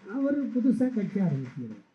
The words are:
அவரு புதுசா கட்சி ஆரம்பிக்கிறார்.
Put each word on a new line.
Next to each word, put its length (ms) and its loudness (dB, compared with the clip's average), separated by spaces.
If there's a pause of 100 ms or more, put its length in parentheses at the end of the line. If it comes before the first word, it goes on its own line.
அவரு 360 0 (140)
புதுசா 320 4 (100)
கட்சி 300 -2
ஆரம்பிக்கிறார். 680 -4